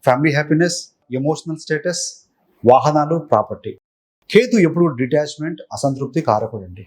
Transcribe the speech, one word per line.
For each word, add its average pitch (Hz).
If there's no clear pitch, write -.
ఫ్యామిలీ 139
హ్యాపీనెస్, 156
ఎమోషనల్ 156
స్టేటస్, 160
వాహనాలు, 147
ప్రాపర్టీ. 107
కేతు 247
ఎప్పుడు 170
డిటాచ్‌మెంట్, 151
అసంతృప్తి 135
కారకుడు 107
అండి 90